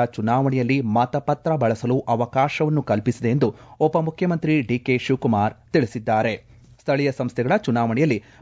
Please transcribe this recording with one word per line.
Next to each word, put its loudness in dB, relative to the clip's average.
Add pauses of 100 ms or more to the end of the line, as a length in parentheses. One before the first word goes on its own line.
(160)
ಚುನಾವಣೆಯಲ್ಲಿ 0 (220)
ಮತಪತ್ರ -2 (100)
ಬಳಸಲು 0 (120)
ಅವಕಾಶವನ್ನು 0
ಕಲ್ಪಿಸಿದೆ 0
ಎಂದು 2 (380)
ಉಪಮುಖ್ಯಮಂತ್ರಿ 0
ಡಿ -2
ಕೆ -2
ಶಿವಕುಮಾರ್ 0 (180)
ತಿಳಿಸಿದ್ದಾರೆ. 0 (500)
ಸ್ಥಳೀಯ 0
ಸಂಸ್ಥೆಗಳ -2
ಚುನಾವಣೆಯಲ್ಲಿ 0 (240)